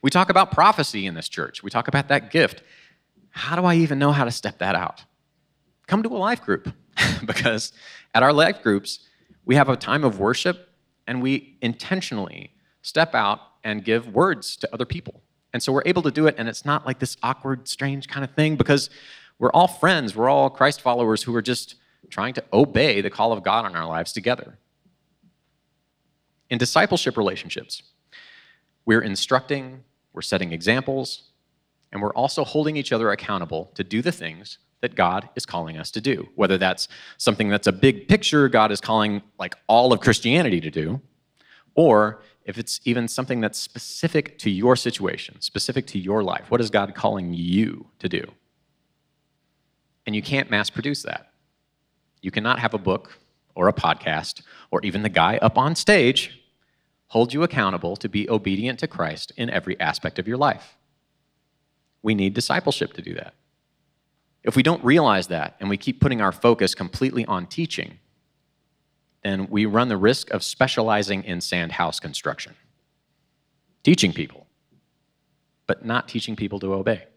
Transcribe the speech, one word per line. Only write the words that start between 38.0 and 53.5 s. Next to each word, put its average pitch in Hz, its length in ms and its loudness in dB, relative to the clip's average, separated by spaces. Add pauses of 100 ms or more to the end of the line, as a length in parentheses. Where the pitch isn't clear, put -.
picture 151 420 4
God 107 240 4
is 98 80 -4
calling, 104 400 0 (180)
like, 90 160 -8 (120)
all 120 260 6
of 104 80 2
Christianity 120 580 2
to 80 100 -6
do, 82 320 -4 (720)
or 107 480 4 (240)
if 98 140 -10
it's - 260 -8
even 120 220 0
something 127 340 -4
that's 107 180 -4
specific - 800 -6
to 110 100 -2
your 107 260 4
situation, - 640 -6
specific - 460 -6
to 104 120 -6
your 101 240 -2
life. - 280 -4
What 120 100 2
is 113 80 -2
God 101 240 0
calling 95 400 -4
you 90 540 -2 (120)
to - 80 -8
do? 85 160 -4 (1800)
And 107 100 -4
you 104 60 -2
can't 139 300 -2
mass 104 180 0
produce 135 320 -6
that. - 300 -12 (880)
You 95 80 -8
cannot 120 300 -2
have 113 160 -2
a - 20 -2
book 95 400 -4 (380)